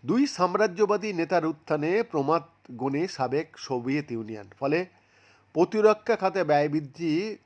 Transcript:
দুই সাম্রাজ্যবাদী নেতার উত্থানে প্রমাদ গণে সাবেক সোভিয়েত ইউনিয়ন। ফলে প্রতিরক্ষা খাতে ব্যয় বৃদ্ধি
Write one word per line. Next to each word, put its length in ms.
দুই 220
সাম্রাজ্যবাদী 840
নেতার 320
উত্থানে 580
প্রমাদ 400
গণে 360
সাবেক 500
সোভিয়েত 540
ইউনিয়ন। 380
ফলে 260
প্রতিরক্ষা 640
খাতে 280
ব্যয় 260
বৃদ্ধি 760